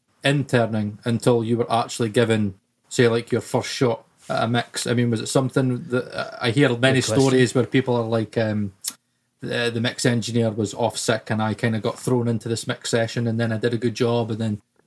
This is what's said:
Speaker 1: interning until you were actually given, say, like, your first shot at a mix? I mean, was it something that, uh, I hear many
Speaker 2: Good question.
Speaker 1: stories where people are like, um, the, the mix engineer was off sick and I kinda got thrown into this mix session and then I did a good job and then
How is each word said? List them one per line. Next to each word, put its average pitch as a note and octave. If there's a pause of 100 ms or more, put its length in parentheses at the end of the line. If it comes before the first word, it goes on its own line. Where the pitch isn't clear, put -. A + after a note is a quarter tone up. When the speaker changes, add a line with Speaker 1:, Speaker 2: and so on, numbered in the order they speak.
(220)
Speaker 1:
interning A2+
until A#2+
you A#2
were A#2
actually A#2
given, G#2+ (340)
say, A#2+
like, G#2+
your A2+
first -
shot - (240)
at B2
a A2+
mix? -
I B2
mean, A#2+
was A2+
it -
something B2+
that, B2
uh, -
I A#2+
hear C3+
many B2+
Speaker 2:
Good -
question. A2
Speaker 1:
stories B2+
where B2
people B2
are A#2
like, A2+
um, G#2+ (640)
the, A#2+
the A2+
mix B2
engineer A#2
was G#2
off A2+
sick -
and A2
I G#2+
kinda A2+
got A#2
thrown A#2+
into A#2
this A2+
mix -
session A#2
and A2+
then A2+
I A2
did A#2
a A2+
good A2+
job A#2
and G#2+
then A2 (240)